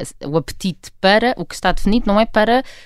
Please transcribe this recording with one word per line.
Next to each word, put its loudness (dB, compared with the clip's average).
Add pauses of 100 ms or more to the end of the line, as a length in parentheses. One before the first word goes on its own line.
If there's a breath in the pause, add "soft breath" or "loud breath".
(260)
o -4
apetite -6 (120)
para 2
o -8
que -16
está 0
definido, 2
não 2
é 4
para, 2 (220 loud breath)